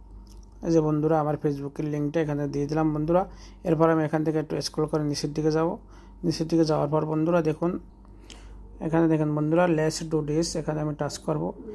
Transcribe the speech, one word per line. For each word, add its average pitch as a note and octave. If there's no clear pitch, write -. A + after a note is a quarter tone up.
এই E3+
যে E3
বন্ধুরা D#3
আমার D3+
Facebook-এর C#3+
লিঙ্কটা D3
এখানে D3
দিয়ে C#3+
দিলাম D#3
বন্ধুরা। E3
এরপর E3
আমি D#3+
এখান D#3
থেকে D#3
একটু D#3
স্ক্রল D#3
করে D3+
নিচের D3
দিকে D#3
যাব। E3
নিচের E3
দিকে E3
যাওয়ার D3
পর D#3
বন্ধুরা D#3+
দেখুন E3+
এখানে E3
দেখেন D#3
বন্ধুরা D#3+
"Let's D#3
do D#3
this", E3
এখানে D3+
আমি D3+
টাচ C#3+
করব। D#3